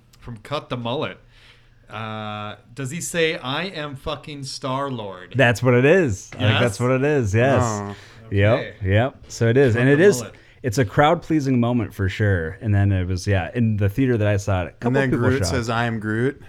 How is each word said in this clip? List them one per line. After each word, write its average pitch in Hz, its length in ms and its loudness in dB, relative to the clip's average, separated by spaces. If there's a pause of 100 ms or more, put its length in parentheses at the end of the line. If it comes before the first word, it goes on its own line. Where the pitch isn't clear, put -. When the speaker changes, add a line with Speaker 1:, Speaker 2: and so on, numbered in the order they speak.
(180)
Speaker 1:
from 117 200 -16
Cut 147 320 -10
the 131 80 -4
Mullet. 117 400 -4 (720)
Uh, 107 680 -10 (180)
does 131 160 -10
he 165 100 -10
say, 165 380 -2
"I 143 260 -6
am 147 320 -10
fucking 147 480 -12
Star-Lord"? 120 920 -8
Speaker 2:
That's 120 260 2
what 123 120 4
it 127 120 4
is. 156 480 2
I - 20 -16
think 107 140 0
Speaker 1:
Yes? - 100 2
Speaker 2:
that's 120 200 0
what 123 100 0
it 131 140 0
is. 131 300 0
Yes. 127 300 4
Speaker 3:
Oh. 104 300 -4 (360)
Speaker 2:
Yep. 104 280 4
Speaker 1:
Okay. 117 160 -8 (180)
Speaker 2:
Yep. 117 240 2 (120)
So 117 200 0
it 120 80 4
is, 131 180 6
Speaker 1:
Cut - 60 2
Speaker 2:
and 131 100 4
it 143 60 6
Speaker 1:
the 170 80 4
Speaker 2:
is. 196 160 6
Speaker 1:
mullet. 98 140 -12 (260)
Speaker 2:
It's 117 160 -4
a 127 80 2
crowd-pleasing 147 760 2
moment 117 340 0
for 98 140 0
sure. 95 520 0
And 107 140 0
then 101 160 4
it 92 160 0
was, 92 220 -4
yeah, 90 260 0
in 113 220 2
the 101 120 0
theater 123 300 2
that 107 80 2
I 104 120 2
saw 92 260 -2
it, - 20 -6
a 71 60 -10
couple - 160 -6
Speaker 3:
And 131 80 0
then 135 140 2
Speaker 2:
people 123 180 2
Speaker 3:
Groot 131 160 2
Speaker 2:
shot. - 20 0
Speaker 3:
says, 120 240 -2
"I 117 160 0
am 113 120 -4
Groot." 110 500 -2